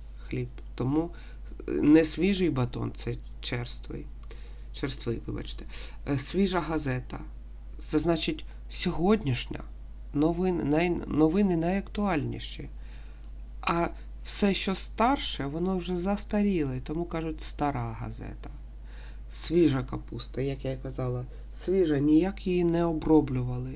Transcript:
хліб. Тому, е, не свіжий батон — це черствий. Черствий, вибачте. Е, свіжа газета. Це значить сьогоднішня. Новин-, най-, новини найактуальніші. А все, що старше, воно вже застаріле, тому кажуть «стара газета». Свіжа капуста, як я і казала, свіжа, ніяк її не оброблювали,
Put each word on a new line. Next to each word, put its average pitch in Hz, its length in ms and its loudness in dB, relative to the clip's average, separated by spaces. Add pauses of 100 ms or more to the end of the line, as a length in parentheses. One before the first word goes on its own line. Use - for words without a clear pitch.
(280)
хліб. 127 200 -4 (280)
Тому, 147 340 2 (580)
е, - 40 -4
не 151 320 8
свіжий 180 460 2
батон — 120 460 0
це 120 200 -6 (260)
черствий. 127 640 -6 (680)
Черствий, 120 520 -4
вибачте. - 400 -6 (440)
Е, 139 80 2
свіжа 180 420 2
газета. 143 600 -2 (580)
Це - 220 0
значить 160 460 2 (240)
сьогоднішня. 165 920 2 (500)
Новин-, 165 560 2
най-, 170 380 4
новини 170 500 6
найактуальніші. 170 1120 0 (920)
А 170 260 0 (380)
все, - 280 2
що 190 220 0
старше, - 680 0
воно 175 320 0
вже 175 200 -2
застаріле, 190 840 2
тому 165 220 -2
кажуть 160 360 -4
«стара 123 580 -2
газета». 110 500 -8 (840)
Свіжа 151 520 4
капуста, 123 580 -6
як 135 240 -2
я 131 60 0
і 131 60 -4
казала, 127 480 -4 (300)
свіжа, 175 440 2
ніяк 160 480 4
її 180 160 4
не 170 220 4
оброблювали, 131 920 4